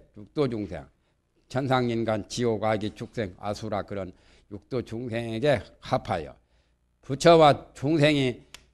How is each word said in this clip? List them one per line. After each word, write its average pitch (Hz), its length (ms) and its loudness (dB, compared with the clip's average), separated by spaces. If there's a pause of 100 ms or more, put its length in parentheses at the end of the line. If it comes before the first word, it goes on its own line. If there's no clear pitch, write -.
(160)
육도 127 320 -4
중생, 92 380 -8 (600)
천상인간, 120 800 -2
지옥, 113 340 -2
아기, 107 320 -2
축생, 104 440 -8
아수라 104 440 -6
그런 95 300 -10 (380)
육도 110 320 -8
중생에게 117 800 -2 (180)
합하여. - 560 -4 (680)
부처와 156 680 6
중생이 143 680 2 (340)